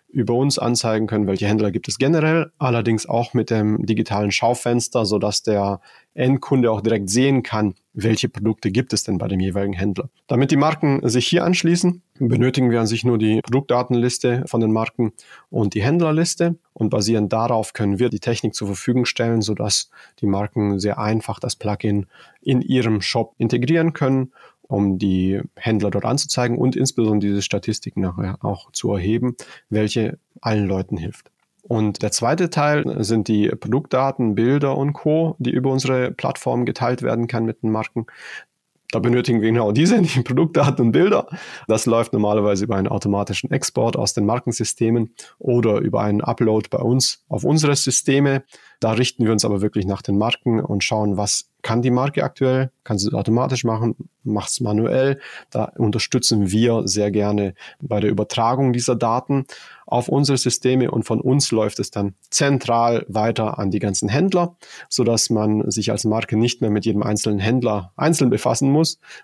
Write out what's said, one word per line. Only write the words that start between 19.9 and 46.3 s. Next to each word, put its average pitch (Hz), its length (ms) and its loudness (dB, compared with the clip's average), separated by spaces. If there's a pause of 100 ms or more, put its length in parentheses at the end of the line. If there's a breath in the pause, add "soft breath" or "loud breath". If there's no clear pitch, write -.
die 107 80 0
Marken 101 520 0
sehr 101 200 -2
einfach 107 400 -2
das - 160 -6
Plugin 104 520 -2 (340 soft breath)
in 127 200 2
ihrem 117 400 0
Shop - 360 -2
integrieren 127 560 2
können, 131 380 0 (400 soft breath)
um 101 260 2
die 95 440 0 (140)
Händler 104 360 -2
dort 98 140 -2
anzuzeigen 120 520 0
und 127 180 0
insbesondere 107 540 0
diese 101 120 0
Statistiken - 600 -4
nachher 95 400 -4
auch 104 300 -6
zu - 220 -4
erheben, 113 420 -2 (340 loud breath)
welche 107 480 0 (220)
allen 107 260 0
Leuten 92 320 -4
hilft. - 320 -10 (340)
Und 107 380 -2
der 104 100 -2
zweite 165 380 0
Teil 147 540 0
sind 110 240 0
die 104 220 2
Produktdaten, 131 840 -2
Bilder 135 440 2
und 143 160 -2
Co., 160 460 0
die 123 120 -2
über 131 200 0
unsere 131 400 0
Plattform 123 540 -4
geteilt 123 360 -2
werden 117 260 -2
kann 113 180 -2
mit 113 160 -6
den 110 100 0
Marken. 110 360 -4 (840 loud breath)
Da 110 80 -2
benötigen 120 420 2
wir 113 100 2
genau 113 200 2
diese, 180 300 4
<laughs> - 0 -
die 131 200 2
Produktdaten 139 640 2
und 113 40 4
Bilder. 190 360 4 (400 loud breath)
Das 110 180 2
läuft 117 280 2
normalerweise 104 520 2
über 113 120 -2
einen 95 100 0
automatischen 101 640 -2
Export 117 440 0
aus 113 180 -2
den 110 120 0
Markensystemen 117 880 0 (240 loud breath)
oder 113 420 2
über 110 220 0
einen 104 200 0
Upload 110 480 0